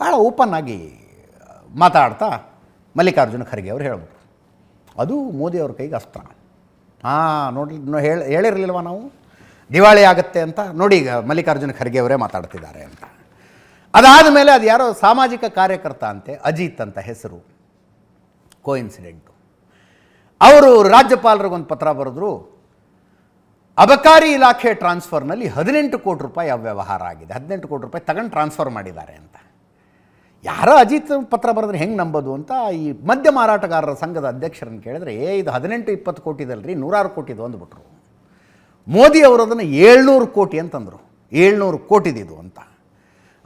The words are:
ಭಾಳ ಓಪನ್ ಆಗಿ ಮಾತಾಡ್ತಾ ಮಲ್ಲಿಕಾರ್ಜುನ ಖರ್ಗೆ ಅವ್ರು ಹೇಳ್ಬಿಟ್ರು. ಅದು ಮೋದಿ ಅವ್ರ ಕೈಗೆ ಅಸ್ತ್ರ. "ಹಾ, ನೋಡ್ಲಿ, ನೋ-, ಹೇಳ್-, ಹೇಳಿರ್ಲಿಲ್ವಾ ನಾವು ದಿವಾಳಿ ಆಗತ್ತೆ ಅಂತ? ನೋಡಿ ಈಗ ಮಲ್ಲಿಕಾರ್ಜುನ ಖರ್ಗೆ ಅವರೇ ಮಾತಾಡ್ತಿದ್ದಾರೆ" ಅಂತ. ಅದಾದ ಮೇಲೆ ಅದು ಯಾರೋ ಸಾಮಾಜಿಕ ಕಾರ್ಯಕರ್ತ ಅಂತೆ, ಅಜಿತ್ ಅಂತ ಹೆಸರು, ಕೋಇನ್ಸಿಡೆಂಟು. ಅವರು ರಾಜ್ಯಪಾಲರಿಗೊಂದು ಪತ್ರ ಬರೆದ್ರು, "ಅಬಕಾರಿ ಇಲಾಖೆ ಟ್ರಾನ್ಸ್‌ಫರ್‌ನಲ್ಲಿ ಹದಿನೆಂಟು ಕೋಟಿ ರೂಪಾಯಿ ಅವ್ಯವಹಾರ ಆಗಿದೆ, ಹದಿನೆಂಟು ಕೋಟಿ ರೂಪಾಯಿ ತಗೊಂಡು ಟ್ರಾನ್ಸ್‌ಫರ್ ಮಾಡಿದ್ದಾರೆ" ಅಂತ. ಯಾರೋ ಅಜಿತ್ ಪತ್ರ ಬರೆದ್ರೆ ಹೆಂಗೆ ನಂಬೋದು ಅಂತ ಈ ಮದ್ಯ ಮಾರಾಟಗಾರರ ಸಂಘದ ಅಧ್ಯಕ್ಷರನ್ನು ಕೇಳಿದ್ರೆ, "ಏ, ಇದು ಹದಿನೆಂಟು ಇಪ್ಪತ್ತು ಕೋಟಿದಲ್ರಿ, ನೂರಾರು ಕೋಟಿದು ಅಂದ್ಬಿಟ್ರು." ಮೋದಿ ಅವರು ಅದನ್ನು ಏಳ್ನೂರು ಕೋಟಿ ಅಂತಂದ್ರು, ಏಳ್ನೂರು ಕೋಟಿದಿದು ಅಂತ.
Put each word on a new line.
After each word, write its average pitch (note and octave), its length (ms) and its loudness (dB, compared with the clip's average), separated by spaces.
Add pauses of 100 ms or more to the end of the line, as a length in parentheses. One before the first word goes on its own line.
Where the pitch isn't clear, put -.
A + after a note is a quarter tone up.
ಭಾಳ E4+ 140 -2
ಓಪನ್ G#3+ 400 0
ಆಗಿ G2+ 400 -12 (800)
ಮಾತಾಡ್ತಾ D#3 680 0 (560)
ಮಲ್ಲಿಕಾರ್ಜುನ C3 460 -2
ಖರ್ಗೆ G2+ 280 -14
ಅವ್ರು C#3 140 -10
ಹೇಳ್ಬಿಟ್ರು. F#2 360 -12 (800)
ಅದು B3 320 -6
ಮೋದಿ E3+ 280 -8
ಅವ್ರ C#3 140 -8
ಕೈಗೆ C#3+ 220 -12
ಅಸ್ತ್ರ. - 260 -14 (840)
"ಹಾ, D3 460 -4
ನೋಡ್ಲಿ, D3 280 -12
ನೋ-, D3 220 -8
ಹೇಳ್-, D3+ 240 -2
ಹೇಳಿರ್ಲಿಲ್ವಾ F#3 560 -4
ನಾವು F#3+ 320 -14 (600)
ದಿವಾಳಿ G#3 300 8
ಆಗತ್ತೆ F3+ 380 2
ಅಂತ? E3 200 -6
ನೋಡಿ F#3+ 360 0
ಈಗ C3+ 140 0
ಮಲ್ಲಿಕಾರ್ಜುನ C#3+ 640 -4
ಖರ್ಗೆ B2 260 -6
ಅವರೇ B2 160 0
ಮಾತಾಡ್ತಿದ್ದಾರೆ" E2+ 680 -10
ಅಂತ. C#2 160 -20 (960)
ಅದಾದ C#4 400 8
ಮೇಲೆ C#4+ 180 6
ಅದು A#3 120 4
ಯಾರೋ A#3 280 2
ಸಾಮಾಜಿಕ A#3+ 520 0
ಕಾರ್ಯಕರ್ತ F#3 600 -4
ಅಂತೆ, G#2 300 -12
ಅಜಿತ್ D#3+ 460 -6
ಅಂತ G2+ 180 -12
ಹೆಸರು, F#2+ 480 -16 (1160)
ಕೋಇನ್ಸಿಡೆಂಟು. G#2 720 -12 (1080)
ಅವರು B3+ 420 8
ರಾಜ್ಯಪಾಲರಿಗೊಂದು G3+ 840 2
ಪತ್ರ D#3 280 -6
ಬರೆದ್ರು, C3+ 680 -10 (1160)
"ಅಬಕಾರಿ D4+ 540 6
ಇಲಾಖೆ B3 420 2
ಟ್ರಾನ್ಸ್‌ಫರ್‌ನಲ್ಲಿ F3 720 -6
ಹದಿನೆಂಟು A#3+ 520 -4
ಕೋಟಿ E3+ 240 -8
ರೂಪಾಯಿ D3 280 -8
ಅವ್ಯವಹಾರ G2+ 520 -8
ಆಗಿದೆ, E2 320 -14
ಹದಿನೆಂಟು D3+ 340 -12
ಕೋಟಿ C#3 140 -10
ರೂಪಾಯಿ E3 240 -14
ತಗೊಂಡು G3+ 240 -8
ಟ್ರಾನ್ಸ್‌ಫರ್ D3+ 400 -6
ಮಾಡಿದ್ದಾರೆ" F#2 440 -16
ಅಂತ. D#2 200 -20 (1120)
ಯಾರೋ F#3+ 320 2
ಅಜಿತ್ C#4 540 0
ಪತ್ರ A#3 220 -4
ಬರೆದ್ರೆ G#3 260 -6
ಹೆಂಗೆ G3+ 180 -6
ನಂಬೋದು D3+ 380 -6
ಅಂತ D3 160 -14 (220)
ಈ D#3 200 -8
ಮದ್ಯ A#3 380 -2
ಮಾರಾಟಗಾರರ F#3 640 -2
ಸಂಘದ E3 340 -10
ಅಧ್ಯಕ್ಷರನ್ನು B2 540 -12
ಕೇಳಿದ್ರೆ, C3+ 320 -14
"ಏ, E3+ 240 -6
ಇದು E3 120 -6
ಹದಿನೆಂಟು G3+ 420 -6
ಇಪ್ಪತ್ತು F3+ 300 -10
ಕೋಟಿದಲ್ರಿ, C#3 520 -12
ನೂರಾರು F#3 340 -4
ಕೋಟಿದು B2 360 -14
ಅಂದ್ಬಿಟ್ರು." - 500 -18 (920)
ಮೋದಿ D4 340 6
ಅವರು A#3+ 200 6
ಅದನ್ನು A3+ 200 -4
ಏಳ್ನೂರು A#3+ 640 6
ಕೋಟಿ F3+ 320 -4
ಅಂತಂದ್ರು, C#3 520 -14 (220)
ಏಳ್ನೂರು F#3 460 2
ಕೋಟಿದಿದು A2+ 600 -2
ಅಂತ. F2+ 200 -20 (880)